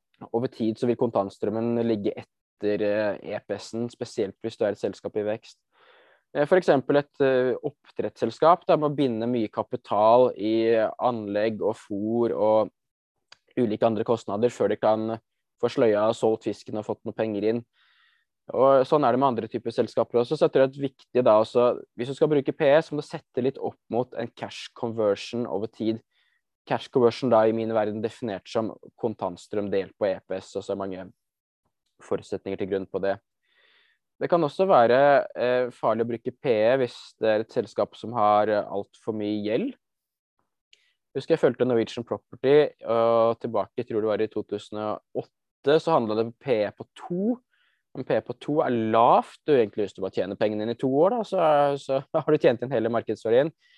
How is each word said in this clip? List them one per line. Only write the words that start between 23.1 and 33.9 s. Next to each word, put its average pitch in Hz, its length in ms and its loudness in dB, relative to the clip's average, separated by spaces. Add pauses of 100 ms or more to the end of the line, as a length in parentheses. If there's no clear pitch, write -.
litt 139 180 -4
opp - 160 -6 (160)
mot 123 240 -4
en 120 180 -8
cash - 380 -14
conversion 113 720 -4
over 98 220 -6
tid. 110 340 -4 (640)
Cash - 240 -6
conversion 120 400 2
da 110 160 6
i 113 100 2
min 113 200 -4
verden 107 260 -2
definert 107 480 -8
som 113 220 -4 (280)
kontantstrøm 101 720 -6
delt 95 300 -4
på 104 100 0
E 92 60 -2 (100)
P 92 140 -8
S, - 160 -14
og 98 100 -8
så 98 80 -6
er 98 80 -6
mange 92 240 -10 (960)
forutsetninger 98 560 -8
til 95 140 -6
grunn 95 180 -4
på 92 140 -6
det. 98 160 -2 (1000)